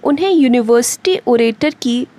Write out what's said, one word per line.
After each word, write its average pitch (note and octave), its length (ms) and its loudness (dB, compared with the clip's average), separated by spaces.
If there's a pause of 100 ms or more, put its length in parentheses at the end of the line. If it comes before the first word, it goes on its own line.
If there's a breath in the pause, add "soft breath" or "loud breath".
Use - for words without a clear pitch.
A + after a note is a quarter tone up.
उन्हें D4 260 0
university B3 960 0
orator A#3 420 0 (120)
की B3 260 -2 (120)